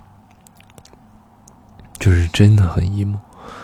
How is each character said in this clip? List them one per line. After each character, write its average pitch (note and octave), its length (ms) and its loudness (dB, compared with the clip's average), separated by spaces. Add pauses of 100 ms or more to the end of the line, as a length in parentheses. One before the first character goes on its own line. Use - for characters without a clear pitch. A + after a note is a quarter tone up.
(2000)
就 G#2 120 2
是 F2 160 0
真 G#2 280 4
的 G2 120 2
很 E2+ 180 -4
emo。 G2+ 320 -4 (460)